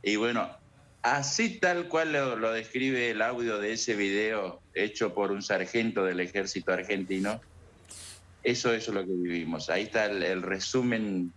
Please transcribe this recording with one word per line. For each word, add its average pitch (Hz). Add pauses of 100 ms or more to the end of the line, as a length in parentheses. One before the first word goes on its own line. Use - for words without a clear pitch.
Y 104
bueno, 113 (520)
así 143
tal 175
cual 160
lo, 135
lo 113
describe 123
el 110
audio 117
de 104
ese 113
video 101 (140)
hecho 107
por 101
un 101
sargento 101
del 90
ejército 92
argentino, 95 (1000)
eso, 120
eso 110
es 101
lo 98
que 95
vivimos. 85
Ahí 95
está 110
el, 101
el 92
resumen 98